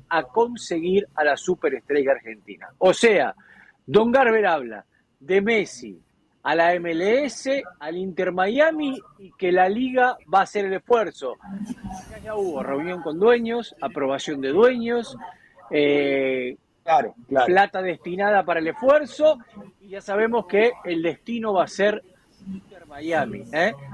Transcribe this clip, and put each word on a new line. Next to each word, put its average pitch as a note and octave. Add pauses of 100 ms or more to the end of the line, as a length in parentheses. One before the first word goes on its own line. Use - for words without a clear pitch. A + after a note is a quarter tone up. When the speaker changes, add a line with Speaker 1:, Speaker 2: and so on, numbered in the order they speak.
Speaker 1:
a E3
conseguir G3
a D#3
la C#3+
superestrella C#3+
argentina?". A2 (100)
O C#4
sea, E3+ (520)
Don A3
Garber A3+
habla B2 (340)
de F#3
Messi G3+ (460)
a C#3+
la E3+
M F3
L G#3
S, C4+ (200)
al D#3+
Inter F#3
Miami, C4+ (180)
y F#3+
que F#3
la F3+
liga B3+ (160)
va F#3+
a -
hacer G3
el F#3+
esfuerzo. F3 (840)
Ya G#3+
hubo F3
reunión D#3
con D#3+
dueños, A#3
aprobación C#3
de C3+
dueños, A#3 (560)
eh, C#3 (280)
Speaker 2:
Claro, D#3 (120)
claro. C3
Speaker 1:
plata F#3+
destinada F#3
para E3
el D#3+
esfuerzo, C#4+ (400)
y G3+
ya F#3+
sabemos G#3+
que A3 (140)
el E3
destino A3
va F3
a -
ser G#3+ (460)
Inter F#3+
Miami, C#3+ (100)
¿eh? F3 (220)